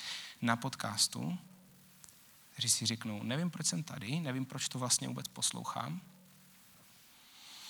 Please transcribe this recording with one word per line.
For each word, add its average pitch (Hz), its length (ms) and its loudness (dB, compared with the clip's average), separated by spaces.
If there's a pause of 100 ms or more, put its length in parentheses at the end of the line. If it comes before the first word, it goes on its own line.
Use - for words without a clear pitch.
(420)
na 117 140 6
podcastu, 120 840 0 (1120)
kteří - 180 0
si - 160 6
řeknou, 107 380 0
"Nevím, 147 260 2
proč 156 180 0
jsem 165 160 2
tady, 139 360 -2
nevím, 131 260 0
proč 127 240 -4
to 127 100 -2
vlastně 123 280 2
vůbec 127 200 -2
poslouchám." - 720 -2 (1700)